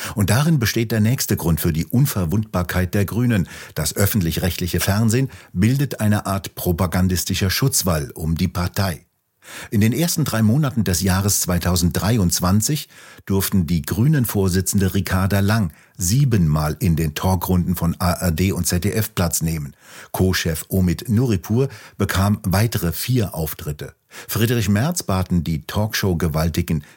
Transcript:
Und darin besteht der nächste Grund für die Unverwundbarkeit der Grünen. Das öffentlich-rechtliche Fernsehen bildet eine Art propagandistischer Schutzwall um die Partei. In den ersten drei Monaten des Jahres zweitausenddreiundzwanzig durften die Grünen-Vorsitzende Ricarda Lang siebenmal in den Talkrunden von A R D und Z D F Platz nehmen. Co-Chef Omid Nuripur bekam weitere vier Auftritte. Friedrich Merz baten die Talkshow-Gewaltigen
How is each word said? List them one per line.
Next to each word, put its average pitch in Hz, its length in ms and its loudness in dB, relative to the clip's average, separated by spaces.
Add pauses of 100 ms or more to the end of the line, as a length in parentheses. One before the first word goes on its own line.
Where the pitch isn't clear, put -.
(160)
Und 101 140 2
darin 147 300 4
besteht 113 320 0
der 113 100 2
nächste 120 360 2
Grund 82 220 0
für 85 140 0
die 80 140 -2
Unverwundbarkeit 92 1040 0
der 101 120 2
Grünen. 107 440 0 (240)
Das 76 220 -4
öffentlich-rechtliche 87 840 0
Fernsehen 113 500 2 (220)
bildet 127 480 0
eine 104 260 0
Art 98 300 -6
propagandistischer 92 920 0
Schutzwall 85 640 0
um 78 240 -2
die 87 120 0
Partei. 90 580 -4 (680)
In 104 100 2
den 113 120 4
ersten 165 320 0
drei 110 180 0
Monaten 117 400 2
des 87 180 0
Jahres 95 400 0
zweitausenddreiundzwanzig 90 1500 0 (380)
durften 98 400 0
die 85 160 0
Grünen-Vorsitzende 95 1120 2
Ricarda 95 460 0
Lang 101 320 0 (260)
siebenmal 85 840 2
in 85 160 2
den 78 200 -2
Talkrunden 90 600 0
von 85 220 -2
A 87 140 0
R 87 200 0
D 90 200 0
und 87 160 -2
Z 87 160 0
D 104 80 0
F 110 240 -2
Platz 87 260 0
nehmen. 80 320 -4 (380)
Co-Chef 90 560 0
Omid 90 420 0
Nuripur 117 600 2 (280)
bekam 98 460 2
weitere 95 480 0
vier 117 420 -2
Auftritte. 73 640 -8 (320)
Friedrich 113 420 0
Merz 127 320 0
baten 92 420 0
die 78 220 -4
Talkshow-Gewaltigen 85 1160 -2 (140)